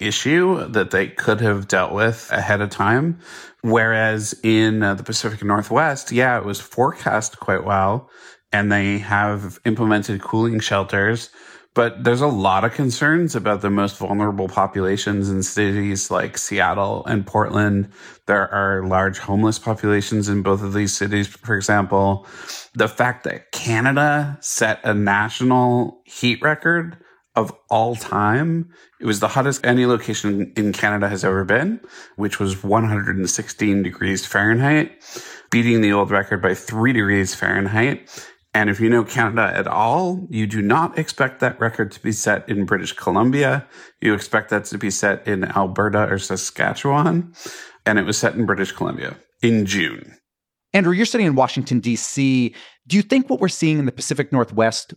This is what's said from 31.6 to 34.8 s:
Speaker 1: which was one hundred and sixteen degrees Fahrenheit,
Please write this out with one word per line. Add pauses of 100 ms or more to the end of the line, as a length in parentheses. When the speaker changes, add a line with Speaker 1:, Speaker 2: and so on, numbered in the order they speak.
Speaker 1:
which
was
one
hundred
and
sixteen
degrees
Fahrenheit, (480)